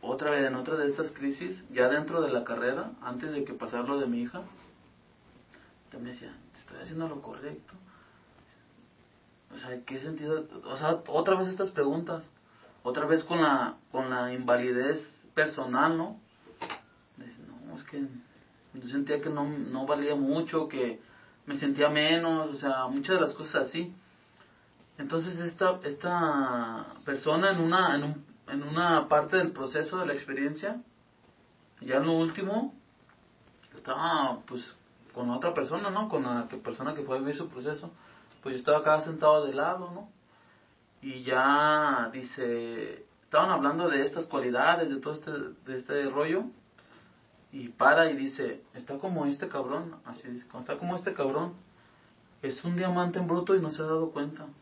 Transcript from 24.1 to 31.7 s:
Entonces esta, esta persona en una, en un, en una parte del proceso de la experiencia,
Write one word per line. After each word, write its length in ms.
Entonces 400
esta, 440
esta 1120
persona 460
en 100
una, 360
en 80
un, 180
en 140
una 460
parte 280
del 160
proceso 460
de 80
la 60
experiencia, 680